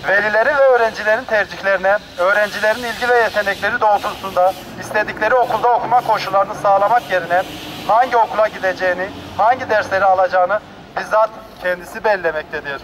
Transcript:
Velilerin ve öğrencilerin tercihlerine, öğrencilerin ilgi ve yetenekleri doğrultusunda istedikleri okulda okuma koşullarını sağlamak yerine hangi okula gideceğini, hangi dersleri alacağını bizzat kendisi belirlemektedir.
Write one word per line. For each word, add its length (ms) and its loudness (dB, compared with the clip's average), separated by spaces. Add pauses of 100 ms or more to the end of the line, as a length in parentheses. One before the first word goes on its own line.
Velilerin 480 2
ve 60 4
öğrencilerin 640 2
tercihlerine, 720 0 (220)
öğrencilerin 640 0
ilgi 260 -4
ve 60 4
yetenekleri 680 0
doğrultusunda 720 2 (280)
istedikleri 540 -2
okulda 340 2
okuma 320 2
koşullarını 540 0
sağlamak 560 2
yerine 320 0 (460)
hangi 280 2
okula 320 2
gideceğini, 600 -2 (300)
hangi 320 2
dersleri 340 0
alacağını 560 2 (400)
bizzat 300 0 (320)
kendisi 420 -6
belirlemektedir. 800 -4